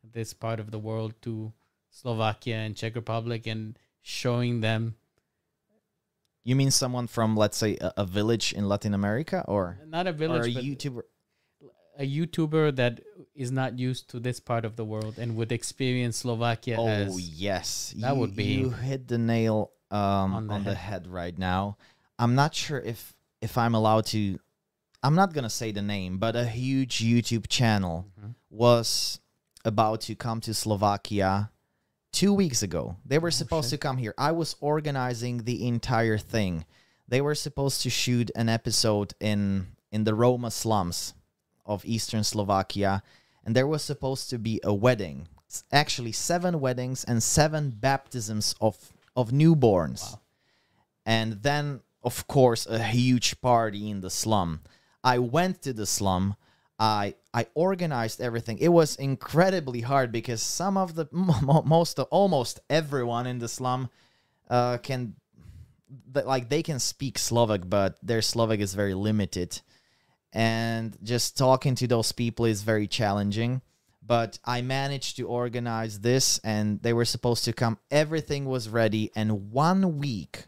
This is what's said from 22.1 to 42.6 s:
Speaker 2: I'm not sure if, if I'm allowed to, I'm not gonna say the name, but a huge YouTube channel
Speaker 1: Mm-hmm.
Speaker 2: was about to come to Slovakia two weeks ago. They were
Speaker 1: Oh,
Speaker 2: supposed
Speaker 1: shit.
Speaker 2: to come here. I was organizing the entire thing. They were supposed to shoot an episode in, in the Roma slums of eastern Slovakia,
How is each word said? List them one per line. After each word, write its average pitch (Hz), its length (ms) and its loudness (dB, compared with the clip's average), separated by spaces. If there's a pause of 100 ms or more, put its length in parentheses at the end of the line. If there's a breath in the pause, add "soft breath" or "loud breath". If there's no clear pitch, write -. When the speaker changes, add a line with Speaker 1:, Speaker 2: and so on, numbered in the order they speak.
Speaker 2:
I'm 120 200 2
not 147 180 2
sure - 240 -6
if, - 360 -10 (280)
if 113 160 -4
I'm 117 160 2
allowed 110 400 4
to, 101 240 -2 (640)
I'm 143 140 4
not 190 180 4
gonna 127 160 -4
say 113 220 -6
the 101 100 -4
name, 95 360 -4
but 113 180 0
a 120 100 0
huge 127 540 -2
YouTube 117 480 2
channel 98 580 2 (100)
Speaker 1:
Mm-hmm. 104 140 -14 (200)
Speaker 2:
was 117 680 2 (460)
about 110 380 2
to 110 120 -8
come 117 280 -4
to 110 120 -4
Slovakia 101 960 2 (600)
two 202 200 4
weeks 180 300 2
ago. 87 420 -4
They 139 140 2
were 165 100 0
Speaker 1:
Oh, - 20 0 (120)
Speaker 2:
supposed 151 280 -2
Speaker 1:
shit. 143 100 -4
Speaker 2:
to - 80 -4
come 131 100 -2
here. 110 180 -4
I 143 140 2
was 165 300 -2
organizing 127 800 -2
the 117 280 -2
entire 117 520 2
thing. 92 460 -2 (440 soft breath)
They 123 120 2
were 147 140 0
supposed 139 480 -2
to 127 80 -2
shoot 120 460 0
an 113 120 0
episode 110 720 0
in, 101 480 0 (240)
in 110 140 0
the 107 100 2
Roma 120 380 2
slums 98 600 -2 (520)
of 101 180 -4
eastern 110 400 -2
Slovakia, 98 800 0 (420 soft breath)